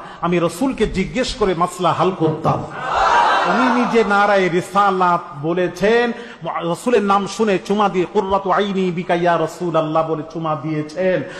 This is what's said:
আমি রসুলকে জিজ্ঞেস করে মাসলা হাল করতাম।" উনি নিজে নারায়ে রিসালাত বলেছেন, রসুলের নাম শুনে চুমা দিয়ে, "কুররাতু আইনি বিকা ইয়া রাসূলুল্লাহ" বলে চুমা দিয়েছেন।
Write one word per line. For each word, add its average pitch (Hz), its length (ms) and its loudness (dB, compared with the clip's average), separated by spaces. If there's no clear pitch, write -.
আমি 170 180 2
রসুলকে 208 480 0
জিজ্ঞেস 185 480 -2
করে 196 180 2
মাসলা 170 400 0
হাল 165 260 0
করতাম।" 156 440 0
উনি 247 320 2
নিজে 226 220 2
নারায়ে 202 460 2
রিসালাত 185 720 2
বলেছেন, 180 680 2
রসুলের 214 320 2
নাম 196 240 2
শুনে 208 380 0
চুমা 202 240 2
দিয়ে, 180 240 0
"কুররাতু 190 380 0
আইনি 190 400 0
বিকা 175 220 -2
ইয়া 170 260 2
রাসূলুল্লাহ" 160 680 0
বলে 156 160 -4
চুমা 160 220 -4
দিয়েছেন। 156 680 -2